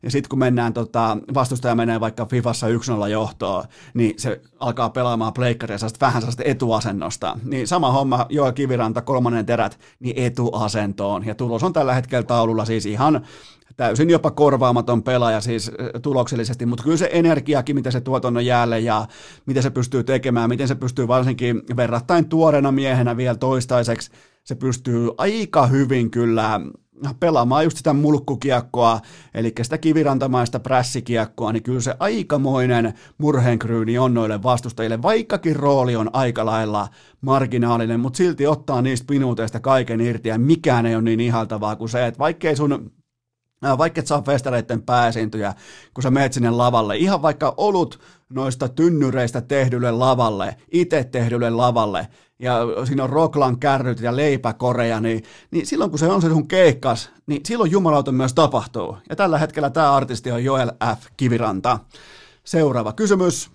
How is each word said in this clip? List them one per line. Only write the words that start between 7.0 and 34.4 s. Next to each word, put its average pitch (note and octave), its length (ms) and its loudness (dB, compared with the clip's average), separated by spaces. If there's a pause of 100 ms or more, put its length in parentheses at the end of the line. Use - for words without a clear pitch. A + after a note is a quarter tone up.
Niin B2+ 240 -6
sama D3+ 240 2
homma, B2+ 360 2
Joel C#3+ 240 0
Kiviranta, A#2+ 500 -2
kolmannen A#2+ 440 0
terät, A#2 320 -2 (220)
niin B2 180 -6
etuasentoon. G#2 1080 -2
Ja G#2+ 80 -6
tulos A#2 280 -4
on F3+ 100 -2
tällä C#3 220 2
hetkellä B2+ 280 -2
taululla A2+ 420 0
siis G#2+ 220 -2
ihan B2+ 400 0 (500)
täysin B2+ 340 2
jopa D#3 200 4
korvaamaton B2 720 4
pelaaja A#2 380 2
siis, A2+ 300 -4 (100)
ö, B2 200 -8
tuloksellisesti, B2 680 -2
mut A#2+ 160 -4
kyllä D#3 140 2
se E3 160 0
energiakin, D3 640 2
mitä B2+ 140 -2
se B2 100 0
tuo C3 200 -2
tonne A#2+ 220 0
jäälle A#2+ 380 2
ja A2+ 260 0 (400)
mitä C3 160 0
se B2 80 0
pystyy B2 340 -2
tekemään, B2 440 0
miten B2+ 200 -2
se B2 60 -2
pystyy B2 340 -4
varsinkin A#2+ 540 0 (140)
verrattain B2+ 520 0
tuoreena D3+ 440 4
miehenä B2+ 440 0
vielä B2 180 0
toistaiseksi, B2 760 0 (340)
se C3 100 -10
pystyy B2 640 -2
aika G3 480 2
hyvin B2+ 440 2
kyllä A2+ 500 0 (600)
pelaamaan D3 440 2
just D#3+ 120 0
sitä D#3 160 0
mulkkukiekkoa, B2+ 1080 2 (340)
elikkä A#2 300 -2
sitä D#3 140 -4
kivirantamaista C3+ 840 0
prässikiekkoa, A#2+ 920 -2
niin A2+ 100 -2
kyllä B2+ 180 -2
se B2+ 180 -4
aikamoinen C3+ 960 0 (240)
murheenkryyni A#2+ 800 0
on B2+ 160 2
noille G#2+ 280 0